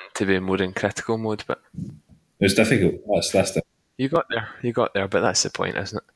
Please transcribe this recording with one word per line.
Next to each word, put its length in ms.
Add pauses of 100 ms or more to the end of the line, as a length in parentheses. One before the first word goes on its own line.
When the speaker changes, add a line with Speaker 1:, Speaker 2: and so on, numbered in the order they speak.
(160)
Speaker 1:
to 100
be 140
more 220
in 120
critical 440
mode, 280
but 160 (160)
Speaker 2:
It 680
was 100
difficult. 400 (180)
That's, 180
that's 200
the 120 (340)
Speaker 1:
You 120
got 200
there, 200 (120)
you 120
got 200
there, 140
but 140
that's 220
the 80
point, 260
isn't 200
it? 60 (120)